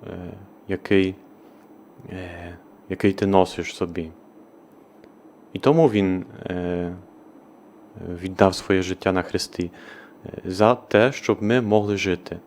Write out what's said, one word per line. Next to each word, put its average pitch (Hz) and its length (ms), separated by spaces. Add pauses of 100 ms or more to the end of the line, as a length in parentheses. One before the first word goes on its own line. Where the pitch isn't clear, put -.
е, 92 100 (520)
який, 95 460 (960)
е, 87 480 (300)
який 95 240
ти 98 140
носиш 92 480
собі». 82 360 (1400)
І - 60
тому 156 300
Він, 95 360 (220)
е, 90 500 (1120)
віддав 92 460
своє 92 280
життя 92 300
на 90 100
хресті, - 500 (540)
е, - 40 (140)
за 104 300
те, 120 380
щоб - 300
ми 117 180
могли 104 360
жити. 90 500